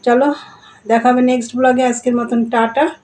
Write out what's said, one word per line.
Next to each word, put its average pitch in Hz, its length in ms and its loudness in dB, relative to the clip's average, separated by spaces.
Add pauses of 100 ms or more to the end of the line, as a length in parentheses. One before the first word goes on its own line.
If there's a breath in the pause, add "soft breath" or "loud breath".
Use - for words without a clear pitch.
চলো, 262 300 2 (540 loud breath)
দেখা 226 220 2
হবে 247 120 2
নেক্সট 247 340 0
ব্লগে। 254 280 2
আজকের 247 320 -2
মতন 233 300 -2
টাটা 233 440 0 (140)